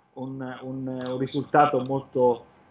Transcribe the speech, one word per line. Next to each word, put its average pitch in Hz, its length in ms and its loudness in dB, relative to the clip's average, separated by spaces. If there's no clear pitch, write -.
un, 131 480 -10
un, 131 260 -8
un 127 300 -6
risultato 139 680 2
molto, 127 600 0